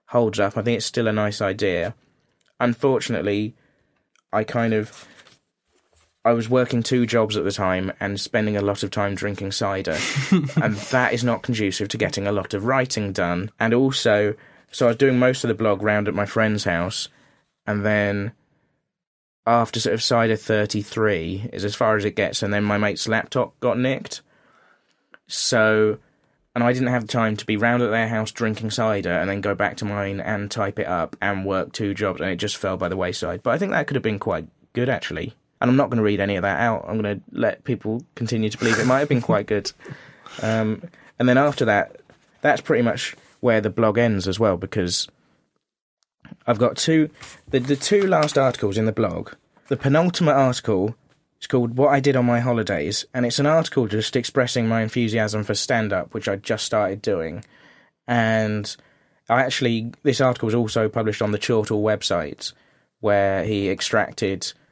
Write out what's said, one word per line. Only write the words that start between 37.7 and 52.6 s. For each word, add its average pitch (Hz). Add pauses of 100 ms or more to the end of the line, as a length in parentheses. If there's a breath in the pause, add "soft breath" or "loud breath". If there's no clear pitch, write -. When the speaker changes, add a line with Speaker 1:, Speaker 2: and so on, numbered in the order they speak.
Speaker 1:
continue 110
to -
believe 113
it -
might 127
have 147
been 123
quite 104
good. 101
<laughs> - (640 loud breath)
Um, 110 (340 soft breath)
and 123
then 127
after 143
that, 104 (400)
that's 143
pretty 123
much - (240)
where 113
the 104
blog 110
ends 104
as 95
well, 101
because 90 (1400)
I've 110
got 123
two, 156 (400 loud breath)
the, 135
the 135
two 202
last 156
articles 117
in 110
the 110
blog. 90 (380)
The 135
penultimate 156
article 113 (460)
is -
called 120
What 139
I 139
Did 135
on 123
My 120
Holidays, 104